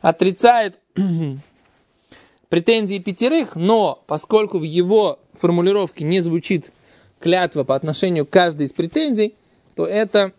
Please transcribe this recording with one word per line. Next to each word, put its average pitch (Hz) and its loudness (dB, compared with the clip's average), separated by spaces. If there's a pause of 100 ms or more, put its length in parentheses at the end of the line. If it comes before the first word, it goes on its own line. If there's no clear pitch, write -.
отрицает 190 2 (160)
<clears throat> - -8
претензии 202 0
пятерых, 233 -2
но 190 2
поскольку 208 -2
в 156 -2
его 180 0 (180)
формулировке 175 0
не 180 0
звучит 165 -4 (480)
клятва 175 0
по 135 0
отношению 156 -2
к - -20
каждой 160 2
из 135 -10
претензий, 214 -2 (400)
то 165 -4
это 202 0